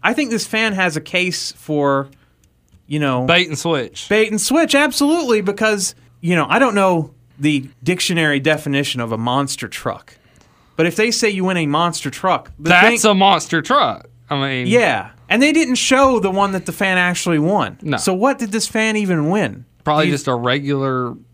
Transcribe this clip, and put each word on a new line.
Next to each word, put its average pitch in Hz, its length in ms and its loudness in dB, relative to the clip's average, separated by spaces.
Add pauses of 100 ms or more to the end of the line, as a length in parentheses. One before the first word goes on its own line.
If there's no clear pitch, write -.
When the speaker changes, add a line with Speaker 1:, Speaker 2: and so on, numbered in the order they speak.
Speaker 1:
I 214 120 2
think 285 160 -2
this 226 160 -4
fan 220 260 -2
has 185 240 -2
a 151 40 -4
case 180 520 -4
for, 139 560 0 (760)
you 147 120 -6
know, 131 280 0
Speaker 2:
Bait 175 220 2
and 151 100 -6
switch. 143 500 -4
Speaker 1:
Bait 220 220 2
and 208 100 -2
switch, 311 340 0
absolutely, 285 680 2
because, 202 520 -2 (280)
you 170 120 0
know, 156 140 2
I 196 100 2
don't 254 160 2
know 185 380 2 (260)
the 139 300 0 (160)
dictionary 165 560 0
definition 143 600 -2
of 113 100 -4
a 110 60 -4
monster 127 500 -2
truck, - 480 -10 (600)
but 165 100 2
if 175 100 -2
they 220 140 2
say 226 180 0
you 190 160 -2
win 185 140 0
a 160 80 -2
monster 165 420 0
truck, - 500 -2
the 156 120 -4
Speaker 2:
That's 202 320 6
Speaker 1:
thing 220 80 4
Speaker 2:
a 202 40 4
monster 190 460 2
truck. 175 480 0 (220)
I 143 100 -2
mean 131 280 -2
Speaker 1:
Yeah, 170 420 2 (180)
and 226 140 2
they 302 100 4
didn't 294 220 2
show 262 440 2
the 190 120 0
one 196 220 0
that 185 120 -4
the 170 80 -8
fan 190 240 -2
actually 180 420 0
won. 160 440 0
Speaker 2:
No. 139 160 -4
Speaker 1:
So 190 160 0
what 262 240 2
did 208 140 -6
this 220 140 -2
fan 220 300 -2
even 180 320 0
win? 156 380 -2 (180)
Speaker 2:
Probably 151 220 2
Speaker 1:
Do - 40 2
you 147 40 2
Speaker 2:
just 135 140 -4
a 127 60 2
regular 131 800 -2 (180)